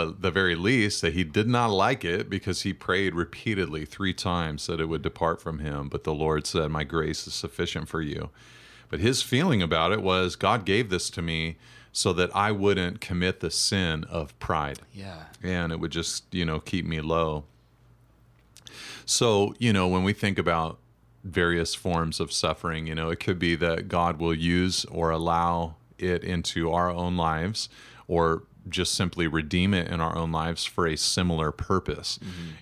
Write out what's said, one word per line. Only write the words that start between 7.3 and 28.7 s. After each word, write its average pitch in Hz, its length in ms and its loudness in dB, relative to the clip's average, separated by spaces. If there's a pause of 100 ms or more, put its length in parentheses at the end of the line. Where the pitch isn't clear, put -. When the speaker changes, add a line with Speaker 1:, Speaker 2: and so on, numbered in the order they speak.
Speaker 1:
sufficient - 560 -4
for 80 100 -4
you." 78 300 -6 (580)
But 80 120 -4
his 120 200 2
feeling 135 400 2
about 82 320 4
it 107 80 0
was, 92 340 2
"God 101 300 2
gave 101 240 2
this 90 220 -2
to - 100 -8
me 82 380 -4 (340)
so 95 220 2
that 87 200 2
I 101 180 2
wouldn't 98 500 2
commit 90 380 0
the 80 100 -2
sin 82 540 0
of 82 340 -6
pride." 73 400 -2 (160)
Speaker 2:
Yeah. 95 300 -14 (180)
Speaker 1:
And 87 300 0
it 82 60 -4
would 80 140 -4
just, - 400 -4
you 90 140 0
know, 80 140 0
keep 85 260 -4
me 80 160 -2
low. 78 420 0 (1600)
So, 104 540 4
you 120 140 4
know, 92 160 4
when 92 160 4
we 101 80 4
think 101 260 0
about 82 400 0 (460)
various 85 500 2
forms 82 460 -2
of 80 120 -4
suffering, 80 540 -2
you 80 80 -6
know, 80 160 -2
it 82 100 -4
could 92 180 -2
be 85 180 2
that 85 320 0
God 85 300 2
will 82 160 2
use 87 520 2
or 85 240 0
allow 85 680 0 (220)
it 90 260 0
into 82 480 -2
our 87 180 2
own 87 260 -2
lives, 82 520 0 (400)
or 82 360 2 (240)
just 87 260 0